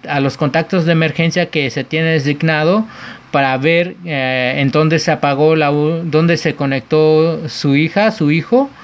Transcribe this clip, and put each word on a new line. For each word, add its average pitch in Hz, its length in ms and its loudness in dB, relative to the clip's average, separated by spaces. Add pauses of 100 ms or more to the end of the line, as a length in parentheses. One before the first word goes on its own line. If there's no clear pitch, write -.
a 147 100 -2
los 135 180 0
contactos 160 500 0
de 170 60 2
emergencia 165 540 0
que 139 240 -2
se 135 140 -6
tiene 160 240 -2
designado 156 760 0 (460)
para 135 260 2
ver, 170 380 0 (100)
eh, 131 520 -2
en 139 160 0
dónde 156 260 2
se 160 140 0
apagó 147 420 2
la 151 160 2
u-, 151 340 0
dónde 160 320 2
se 160 200 -4
conectó 156 920 0
su 139 280 0
hija, 196 340 2
su 151 220 0
hijo 240 360 0 (160)